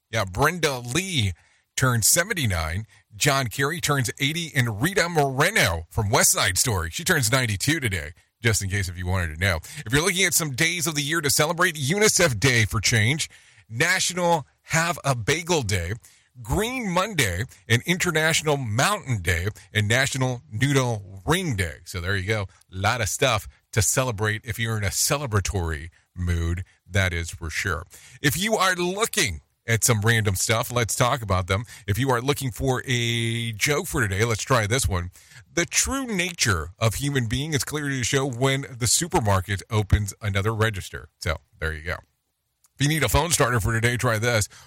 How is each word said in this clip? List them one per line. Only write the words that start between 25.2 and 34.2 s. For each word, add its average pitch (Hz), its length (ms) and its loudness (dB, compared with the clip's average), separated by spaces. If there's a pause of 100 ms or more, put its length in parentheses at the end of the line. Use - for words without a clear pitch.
mood, 85 500 -2 (220)
that 92 280 0
is 85 160 -4
for - 180 -10
sure. 80 380 -4 (340)
If 147 160 0
you 208 200 0
are 185 180 2
looking 180 640 -2 (280)
at 113 140 0
some 110 200 2
random 107 340 2
stuff, - 340 0
let's 117 240 -2
talk 127 280 0
about 92 260 -2
them. 98 160 -2 (240)
If 104 100 0
you 135 120 0
are 120 100 2
looking 135 320 -2
for 131 340 0
a 117 640 -2
joke 143 380 -2
for 156 120 -2
today, 101 240 0